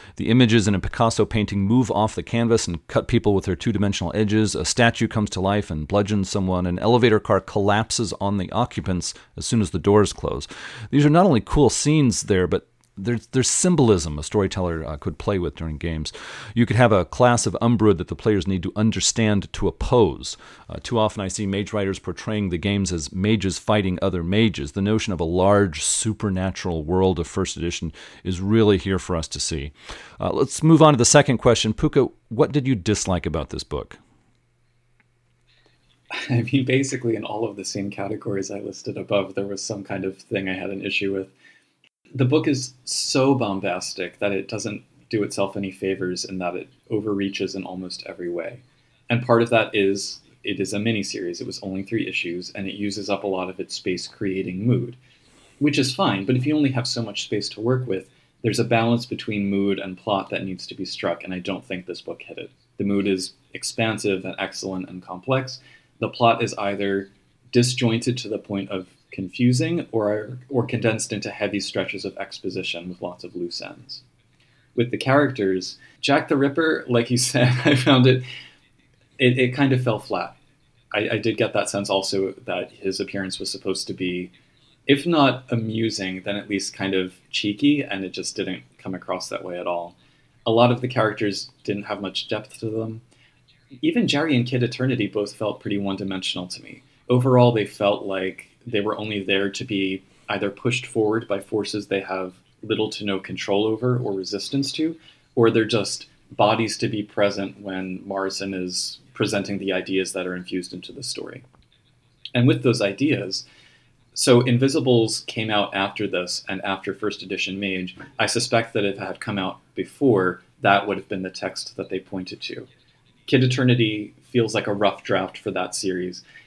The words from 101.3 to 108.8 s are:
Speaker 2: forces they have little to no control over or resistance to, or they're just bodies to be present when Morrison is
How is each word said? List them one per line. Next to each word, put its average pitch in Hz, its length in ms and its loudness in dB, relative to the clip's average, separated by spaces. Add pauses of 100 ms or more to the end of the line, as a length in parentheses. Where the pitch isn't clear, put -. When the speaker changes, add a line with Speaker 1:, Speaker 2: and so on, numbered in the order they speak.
Speaker 2:
forces 101 480 -4
they 98 140 0
have 92 340 -6 (280)
little 95 280 -2
to - 140 -10
no 98 160 -2
control 98 460 -2
over 117 320 0
or 113 140 -4
resistance 98 600 -4
to, 160 240 -2 (400)
or 113 140 6
they're 113 140 4
just 104 420 -4 (260)
bodies 110 440 2
to 117 120 -2
be 104 140 -4
present 101 580 -2
when 95 440 -8
Morrison 98 480 -4
is 90 460 -6 (160)